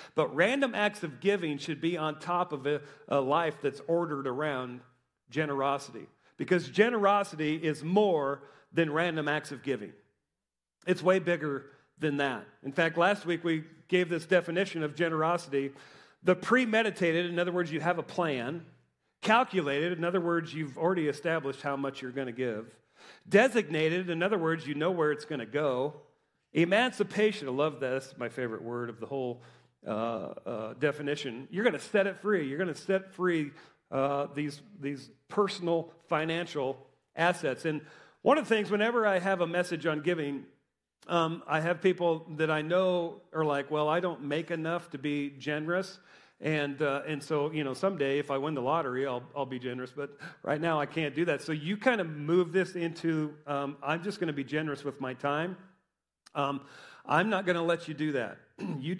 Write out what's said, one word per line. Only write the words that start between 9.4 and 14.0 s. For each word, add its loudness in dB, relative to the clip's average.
of -12
giving. -4
It's 2
way 6
bigger -2
than 0
that. 0
In -8
fact, 2
last 4
week -2
we 0
gave 2